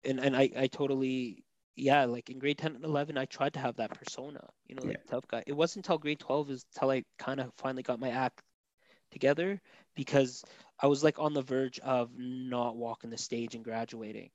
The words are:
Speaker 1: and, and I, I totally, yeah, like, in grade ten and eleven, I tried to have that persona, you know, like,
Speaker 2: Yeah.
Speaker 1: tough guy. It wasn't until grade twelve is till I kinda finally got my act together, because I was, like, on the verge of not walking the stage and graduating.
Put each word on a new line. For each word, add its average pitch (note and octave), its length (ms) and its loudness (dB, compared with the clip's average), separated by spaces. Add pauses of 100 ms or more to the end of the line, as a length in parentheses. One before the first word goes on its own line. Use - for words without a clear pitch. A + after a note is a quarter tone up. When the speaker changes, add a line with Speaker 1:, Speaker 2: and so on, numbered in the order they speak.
Speaker 1:
and, C3 160 0
and C3+ 160 4
I, C#3 200 8
I C3 120 4
totally, C3 760 -2 (320)
yeah, C#3 280 6
like, A#2+ 260 -2
in C3 80 -12
grade C#3+ 200 0
ten D#3 180 -2
and C#3+ 80 -14
eleven, D3 340 0
I C3 80 -2
tried - 280 -2
to C#3+ 60 -4
have B2+ 160 -2
that A2 180 -4
persona, - 540 -12 (160)
you - 100 -18
know, C3 100 -10
like, - 140 -4
Speaker 2:
Yeah. - 100 -16
Speaker 1:
tough B2+ 180 -4
guy. - 200 -4
It C#3+ 80 -6
wasn't E3 320 0
until E3+ 120 2
grade D3 220 -2
twelve C#3+ 300 0
is C3 140 -8 (140)
till C3+ 120 4
I C3 140 2 (140)
kinda C3+ 380 -4
finally C3 260 -4
got B2 180 -2
my B2+ 100 -2
act B2+ 320 -2 (680)
together, E3 500 2 (360)
because C3+ 480 2 (380)
I C#3 40 6
was, C#3+ 180 4
like, D3+ 140 6
on D3+ 160 0
the C#3 80 0
verge C3 380 -2
of B2 380 0
not B2 580 -2
walking A#2 340 -6
the A2+ 80 -10
stage A#2 360 -4
and A2+ 100 -10
graduating. A2+ 720 -8